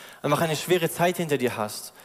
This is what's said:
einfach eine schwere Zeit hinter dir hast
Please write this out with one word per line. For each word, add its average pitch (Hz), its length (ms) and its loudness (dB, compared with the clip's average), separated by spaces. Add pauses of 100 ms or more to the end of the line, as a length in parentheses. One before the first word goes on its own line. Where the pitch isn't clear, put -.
(220)
einfach 147 180 2
eine 160 160 0
schwere 165 340 2
Zeit 175 280 2
hinter 147 200 0
dir 120 180 0
hast - 360 -6 (120)